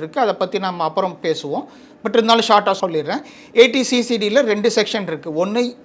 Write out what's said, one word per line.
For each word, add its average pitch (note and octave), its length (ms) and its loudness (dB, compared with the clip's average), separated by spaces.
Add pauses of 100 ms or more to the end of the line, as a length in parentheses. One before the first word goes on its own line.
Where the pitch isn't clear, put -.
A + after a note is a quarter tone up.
இருக்கு, D#3+ 240 -6
அதை G3 160 2
பத்தி G3+ 240 -4
நாம F3 240 -6
அப்புறம் F3+ 260 -2 (100)
பேசுவோம். D#3 400 -4 (380)
But G#3 140 -4
இருந்தாலும் A3+ 320 4
ஷார்ட்டா G3+ 240 4 (100)
சொல்லிடுறேன். E3 380 -2 (400)
எயிட்டி C4 280 4
சி B3 180 2
சி B3 140 -2
டியில் G#3+ 200 2 (100)
ரெண்டு G#3 260 0
செக்ஷன் G#3 340 -2
இருக்கு. D#3+ 200 -8 (120)
ஒண்ணு G#3 200 -2 (220)